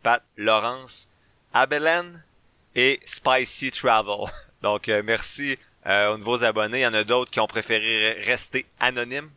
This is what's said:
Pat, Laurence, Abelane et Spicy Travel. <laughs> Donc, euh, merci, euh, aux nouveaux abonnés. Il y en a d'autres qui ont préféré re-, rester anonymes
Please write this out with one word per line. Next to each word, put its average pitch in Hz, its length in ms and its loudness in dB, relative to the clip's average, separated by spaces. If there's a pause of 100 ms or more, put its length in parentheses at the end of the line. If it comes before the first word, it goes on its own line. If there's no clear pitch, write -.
Pat, 117 200 2 (140)
Laurence, 110 680 -2 (480)
Abelane 160 680 0 (520)
et 131 280 4
Spicy 131 680 -2
Travel. 104 560 0 (100)
<laughs> - 240 -20
Donc, 104 260 0
euh, 104 160 2
merci, 127 540 -2 (300)
euh, 104 260 2
aux 107 60 -6
nouveaux 117 240 0
abonnés. 110 380 0
Il - 20 2
y - 20 2
en 113 80 2
a 110 100 2
d'autres 123 280 0
qui - 80 -2
ont 107 80 0
préféré 110 680 0
re-, 101 140 -8
rester 123 400 -4 (120)
anonymes 127 580 -4